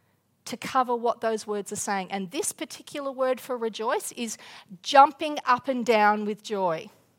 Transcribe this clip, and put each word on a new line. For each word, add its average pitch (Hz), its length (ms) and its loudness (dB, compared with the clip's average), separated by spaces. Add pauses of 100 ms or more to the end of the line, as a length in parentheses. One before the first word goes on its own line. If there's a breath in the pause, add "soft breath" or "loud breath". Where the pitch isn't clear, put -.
(460)
to - 120 -12
cover 247 380 -2
what 233 260 -2
those 226 260 -2
words 208 240 -6
are 208 40 -8
saying. 190 360 -4
And 196 180 -6
this 311 220 -6
particular - 600 -10
word 254 280 0
for 254 180 -8
rejoice 226 540 -4
is 233 260 -8 (460 loud breath)
jumping 294 600 6
up 247 220 2
and 254 180 -2
down 214 400 4
with 208 180 -6
joy. 185 460 -2 (300)